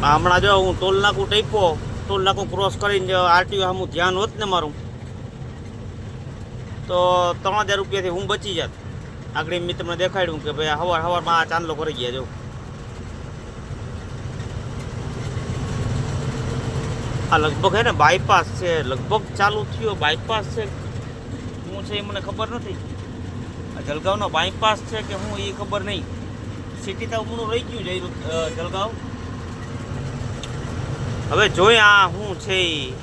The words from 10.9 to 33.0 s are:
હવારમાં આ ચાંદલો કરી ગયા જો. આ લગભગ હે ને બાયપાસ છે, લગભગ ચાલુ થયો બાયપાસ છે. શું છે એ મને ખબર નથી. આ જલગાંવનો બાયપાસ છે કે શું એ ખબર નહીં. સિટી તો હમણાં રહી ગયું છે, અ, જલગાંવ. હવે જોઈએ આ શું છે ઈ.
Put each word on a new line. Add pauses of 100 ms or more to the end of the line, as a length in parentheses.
હવારમાં
આ
ચાંદલો
કરી
ગયા
જો. (4000)
આ
લગભગ
હે
ને
બાયપાસ
છે,
લગભગ (160)
ચાલુ
થયો
બાયપાસ
છે. (800)
શું
છે
એ
મને
ખબર
નથી. (1000)
આ
જલગાંવનો
બાયપાસ
છે
કે
શું
એ
ખબર
નહીં. (840)
સિટી
તો
હમણાં
રહી
ગયું
છે,
અ,
જલગાંવ. (2500)
હવે
જોઈએ
આ
શું
છે
ઈ.